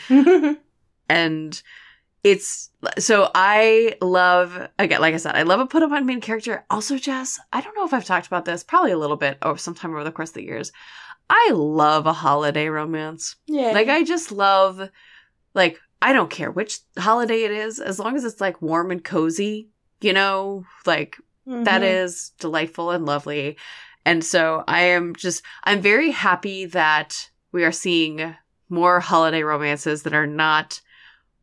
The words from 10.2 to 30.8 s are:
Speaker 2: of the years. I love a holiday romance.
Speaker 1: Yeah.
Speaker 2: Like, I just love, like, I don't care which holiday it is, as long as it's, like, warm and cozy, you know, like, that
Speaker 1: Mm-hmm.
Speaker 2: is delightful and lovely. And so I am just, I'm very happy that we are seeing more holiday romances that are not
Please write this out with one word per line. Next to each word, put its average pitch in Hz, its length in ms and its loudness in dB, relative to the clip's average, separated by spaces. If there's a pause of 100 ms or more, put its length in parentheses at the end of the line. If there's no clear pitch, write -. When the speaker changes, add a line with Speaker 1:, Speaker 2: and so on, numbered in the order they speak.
Speaker 2:
of - 60 -20
the - 100 -14
years. - 260 -10 (580)
I 440 240 4
love 156 540 2
a 156 60 2
holiday 147 560 0
romance. 156 640 -8 (120)
Speaker 1:
Yeah. 277 260 -2
Speaker 2:
Like, 220 160 4
I 311 140 2
just 330 280 -4
love, 196 580 2 (640)
like, 175 240 2 (240)
I 247 120 2
don't 208 160 2
care - 220 -8
which - 280 -8 (180)
holiday 226 460 0
it 208 80 -2
is, 220 280 -6
as 190 200 -6
long 226 160 -4
as 277 80 -4
it's, 226 180 -8
like, 190 200 -4
warm 165 280 -2
and 180 140 -6
cozy, 196 680 -4 (320)
you 202 120 0
know, 196 500 0 (220)
like, 156 320 -2 (280)
that 233 360 0
Speaker 1:
Mm-hmm. - 20 -2
Speaker 2:
is 185 560 -2
delightful 165 520 -4
and 170 140 -4
lovely. 147 520 -6 (480)
And 165 180 2
so 160 440 0
I 170 160 2
am 175 320 2
just, - 280 -6 (220)
I'm 202 160 2
very 233 300 2
happy 190 560 -2
that 156 640 0 (220)
we 175 140 0
are 160 80 2
seeing 160 600 -4 (360)
more 175 320 4
holiday 160 420 2
romances 151 600 -2
that 151 100 -4
are 151 120 2
not 156 540 -2 (640)